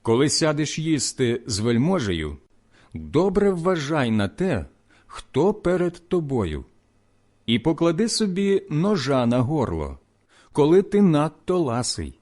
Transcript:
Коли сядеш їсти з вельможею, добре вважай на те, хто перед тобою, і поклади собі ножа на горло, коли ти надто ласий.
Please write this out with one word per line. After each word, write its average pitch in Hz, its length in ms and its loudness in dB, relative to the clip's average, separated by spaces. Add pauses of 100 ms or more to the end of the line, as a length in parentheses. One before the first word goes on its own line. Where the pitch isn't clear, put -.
Коли 120 280 2
сядеш 156 500 -2
їсти 135 640 -2
з 104 140 -4
вельможею, 113 760 0 (560)
добре 190 580 0
вважай 160 600 -2
на 104 160 2
те, 127 380 -4 (420)
хто - 460 -2
перед 175 540 -2
тобою, 117 580 -4 (800)
і 117 140 2
поклади 165 500 0
собі 196 600 0
ножа 147 560 0
на 123 160 2
горло, 90 580 -2 (520)
коли 156 300 6
ти 202 200 2
надто 160 580 2
ласий. 117 640 -4